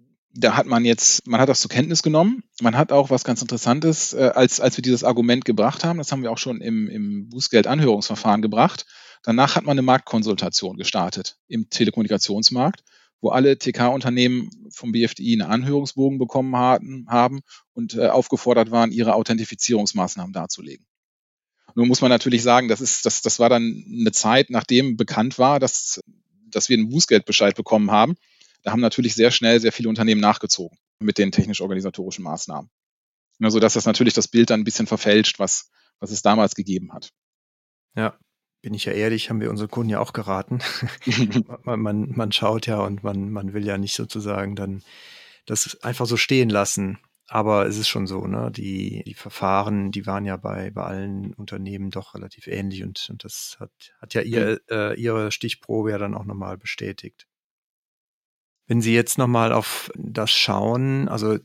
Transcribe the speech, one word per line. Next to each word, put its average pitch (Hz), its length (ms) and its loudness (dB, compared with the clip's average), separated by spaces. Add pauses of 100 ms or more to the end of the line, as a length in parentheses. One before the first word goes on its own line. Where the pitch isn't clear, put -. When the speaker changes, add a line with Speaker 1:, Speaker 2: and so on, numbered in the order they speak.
(340)
Speaker 1:
Da 110 220 2
hat 131 120 2
man 120 180 2
jetzt, - 400 2
man 120 160 2
hat 135 80 6
das 127 120 2
zur - 100 -4
Kenntnis 156 320 0
genommen. 180 400 4 (180)
Man 117 160 2
hat 135 140 2
auch 139 180 4
was 131 140 2
ganz 127 180 -2
Interessantes, 135 720 0
äh, 131 220 4
als, 127 240 4
als 123 180 2
wir 135 60 -6
dieses 123 200 2
Argument 120 420 2
gebracht 110 380 0
haben, 170 140 -2
das 147 140 -8
haben 135 100 -2
wir 117 100 -4
auch 113 60 -6
schon 113 240 -6
im, 110 260 -2
im 104 420 -6
Bußgeld-Anhörungsverfahren 113 1120 2
gebracht. 110 440 2 (380)
Danach 123 320 2
hat 160 80 0
man 147 80 0
eine 139 100 2
Marktkonsultation 104 960 0
gestartet 92 720 -4
im 113 220 -6
Telekommunikationsmarkt, 110 1120 0 (360)
wo 113 100 -2
alle 135 280 4
T-K-Unternehmen 123 920 0 (180)
vom 120 220 -8
B 117 120 2
F 110 120 0
D - 80 -10
I 117 100 2
einen 104 160 0
Anhörungsbogen 135 720 0
bekommen 127 360 -2
hatten, 127 540 0
haben 123 320 2 (320)
und, 117 220 -8
äh, 113 120 2
aufgefordert 120 640 2
waren, 117 220 2
ihre 110 240 2
Authentifizierungsmaßnahmen 104 1200 -2
darzulegen. - 520 -10 (880)
Nun 120 140 2
muss 123 140 4
man 127 80 6
natürlich 120 340 4
sagen, 123 240 6
das 110 120 2
ist, - 280 -2
das, - 160 0
das - 160 -2
war 117 100 6
dann 113 380 2
eine 113 240 0
Zeit, 123 400 2
nachdem 123 460 2
bekannt 117 420 -2
war, 135 200 4
dass, - 400 -2 (480)
dass - 220 -4
wir 123 80 4
einen 110 120 2
Bußgeldbescheid 107 680 2
bekommen 107 340 2
haben. 107 260 4 (480)
Da 101 80 -4
haben 120 100 2
natürlich 117 320 2
sehr 117 180 6
schnell 117 280 4
sehr 113 120 4
viele 117 180 -4
Unternehmen 110 300 2
nachgezogen 104 580 0 (220)
mit 107 180 -2
den 98 140 0
technisch-organisatorischen 95 920 -4
Maßnahmen. 78 460 -10 (680)
Ja, 110 100 2
sodass 110 240 4
das 113 120 0
natürlich 110 280 4
das 110 140 0
Bild 117 220 4
dann 107 120 2
ein - 20 -4
bisschen 107 240 -2
verfälscht, 107 520 2
was, - 300 -4 (300)
was 101 120 -12
es 104 100 -8
damals 107 340 2
gegeben 92 380 -6
hat. - 180 -18 (840)
Speaker 2:
Ja, 110 220 -4 (440)
bin 98 120 -10
ich 101 120 -8
ja 101 80 -4
ehrlich, 110 360 -2
haben 113 100 -4
wir 110 120 -2
unseren 107 180 -6
Kunden 113 220 -4
ja 104 80 0
auch - 120 -4
geraten. 101 480 -6 (460)
<laughs> - 0 -
Speaker 1:
<laughs> 117 580 -2
Speaker 2:
Man, 117 160 -4
man, 107 320 -2
man 113 200 -4
schaut 110 340 0
ja 107 140 -2
und 101 240 -4
man, 98 260 -4
man 98 240 -8
will 104 120 -6
ja 101 120 -4
nicht 98 180 -6
sozusagen 101 600 -6
dann 98 280 -8 (600)
das - 380 -6
einfach 120 240 -4
so 117 100 0
stehen 127 320 2
lassen. 101 480 -2 (320)
Aber 107 380 2
es 104 100 -4
ist 107 120 -2
schon 101 180 -4
so, 95 180 -6
ne? 110 260 -4
Die, 98 540 -8
die - 80 -14
Verfahren, 98 800 -4
die 101 140 -10
waren 101 200 -6
ja 95 120 -6
bei, 95 340 -8
bei 101 120 -10
allen 98 500 -8
Unternehmen 98 580 -10
doch - 240 -12
relativ 98 320 -18
ähnlich 98 360 -8
und, 98 260 -12
und 107 140 -16
das - 360 -16
hat, 110 120 -18 (300)
hat - 120 -18
ja 117 80 0
ihr, 110 480 -2
Speaker 1:
Mhm. 113 60 -4
Speaker 2:
äh, 107 200 -4
ihre 110 360 -4
Stichprobe 110 600 -6
ja 101 60 -4
dann 101 180 -6
auch 104 80 -10
nochmal 95 340 -12
bestätigt. - 720 -12 (1400)
Wenn 120 120 2
Sie 113 120 2
jetzt 117 240 2
nochmal 120 360 2
auf - 420 -4
das 110 360 -6
schauen, 123 800 0
also 107 360 -2